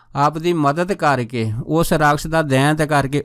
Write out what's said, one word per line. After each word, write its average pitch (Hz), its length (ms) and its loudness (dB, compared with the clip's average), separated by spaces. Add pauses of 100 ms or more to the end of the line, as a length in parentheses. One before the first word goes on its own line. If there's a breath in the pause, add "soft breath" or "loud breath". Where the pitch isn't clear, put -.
(160 soft breath)
ਆਪ 147 220 2
ਦੀ 170 140 -2
ਮਦਦ 165 400 0
ਕਰਕੇ, 123 600 -2 (140)
ਉਸ 165 260 0
ਰਾਕਸ਼ 151 340 2
ਦਾ 160 160 0
ਦੈਂਤ 147 400 2
ਕਰਕੇ 143 420 0